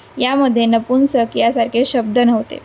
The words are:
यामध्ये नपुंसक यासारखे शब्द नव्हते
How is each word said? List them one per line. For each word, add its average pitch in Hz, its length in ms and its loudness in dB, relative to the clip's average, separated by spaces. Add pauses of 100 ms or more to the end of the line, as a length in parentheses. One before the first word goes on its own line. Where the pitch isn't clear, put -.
(180)
यामध्ये 254 480 0
नपुंसक 233 680 0
यासारखे 233 480 0
शब्द 220 340 -2
नव्हते 240 460 0